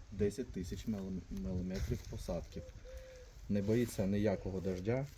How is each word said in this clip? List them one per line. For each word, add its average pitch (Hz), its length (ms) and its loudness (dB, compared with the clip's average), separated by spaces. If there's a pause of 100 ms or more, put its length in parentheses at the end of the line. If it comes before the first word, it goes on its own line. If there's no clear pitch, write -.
(120)
десять 104 400 2
тисяч - 340 -4 (440)
міліметрів 92 680 0 (120)
посадки. 85 520 -4 (880)
Не 101 140 4
боїться 110 440 4
ніякого 95 540 2
дождя, 95 460 2 (120)